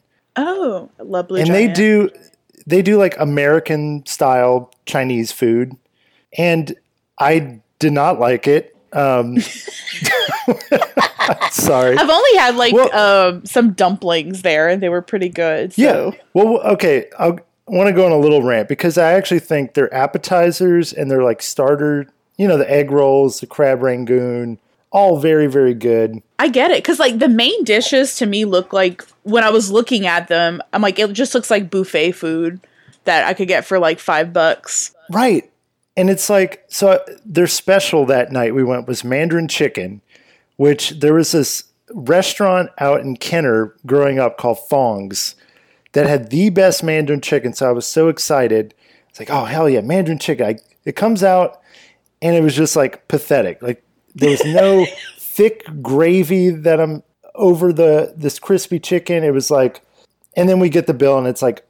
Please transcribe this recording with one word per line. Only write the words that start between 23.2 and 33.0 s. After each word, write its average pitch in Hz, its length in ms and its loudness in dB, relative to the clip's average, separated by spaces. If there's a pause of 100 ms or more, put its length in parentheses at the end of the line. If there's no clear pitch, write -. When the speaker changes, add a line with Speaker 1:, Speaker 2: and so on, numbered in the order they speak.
Speaker 2:
the 123 60 -12
crab 131 360 0
rangoon, 123 760 -2 (340)
all 190 280 4
very, 156 260 2
very 131 280 2
good. 113 460 0 (200)
Speaker 1:
I 294 80 2
get 262 240 2
it, 254 100 0
'cause, 311 160 -2
like, 254 220 0
the 285 80 4
main 247 360 0
dishes 254 520 0
to 240 100 -2
me 202 180 -2
look 185 280 -2
like, 190 320 -2 (180)
when 220 220 0
I 214 60 2
was 214 200 2
looking 220 360 0
at 175 220 -2
them, 170 320 0 (120)
I'm 208 100 0
like, 196 160 0
"It 208 140 -2
just 233 220 -4
looks 247 160 -2
like 202 200 0
buffet 180 420 -2
food 170 460 -6 (460)